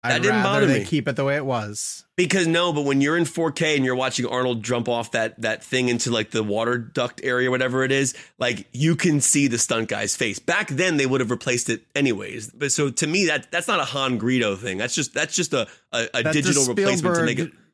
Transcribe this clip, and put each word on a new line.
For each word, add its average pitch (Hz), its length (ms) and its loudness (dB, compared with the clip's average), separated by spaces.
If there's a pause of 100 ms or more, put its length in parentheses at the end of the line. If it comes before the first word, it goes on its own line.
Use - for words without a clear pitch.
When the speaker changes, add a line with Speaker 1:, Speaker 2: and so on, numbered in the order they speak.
Speaker 1:
I'd 120 80 0
Speaker 2:
That 147 100 2
didn't 202 160 2
Speaker 1:
rather - 120 2
Speaker 2:
bother - 180 4
Speaker 1:
they 127 120 4
Speaker 2:
me. 98 60 -4
Speaker 1:
keep 139 220 0
it 135 80 -2
the 143 80 0
way 139 140 2
it 143 80 -4
was. 110 580 -6 (140)
Speaker 2:
Because 180 280 2
no, 170 280 2
but 147 80 0
when 139 180 2
you're 143 160 4
in 175 80 2
four 160 300 -2
K 156 240 0
and 135 80 2
you're 127 100 0
watching 127 300 -2
Arnold 123 380 -2
jump 120 260 -2
off 117 220 -2
that, 113 300 -2
that 110 220 -2
thing 127 240 0
into, 120 240 0
like, 110 200 0
the 110 120 0
water 113 340 0
duct 123 460 -6
area, 127 260 0
whatever 127 360 0
it 131 80 0
is, 139 200 2 (240)
like, 123 360 -2
you 151 240 2
can 151 240 2
see 143 260 2
the 120 100 0
stunt 113 300 0
guy's 104 300 -4
face. 107 220 -2
Back 196 300 -2
then, 160 280 0
they 139 80 2
would 131 160 2
have 117 100 0
replaced 123 380 -2
it 113 140 -4 (120)
anyways. 113 560 -2
But 131 220 -2
so 143 160 2
to 151 180 -2
me, 180 200 0
that, 151 240 -2
that's 175 180 -4
not 196 100 2
a 139 60 0
Han 131 340 -2
Greedo 113 380 2
thing. 95 200 -6
That's 120 180 -2
just, - 180 -4
that's 156 200 -4
just 165 200 0
a, 117 140 0 (260)
a, 113 200 -2
a 123 100 0
Speaker 1:
That's 151 120 0
a 147 60 2
Speaker 2:
digital 139 240 2
replacement 180 500 0
to 165 80 0
make 120 160 0
it 165 40 -2
Speaker 1:
Spielberg - 160 -10 (140)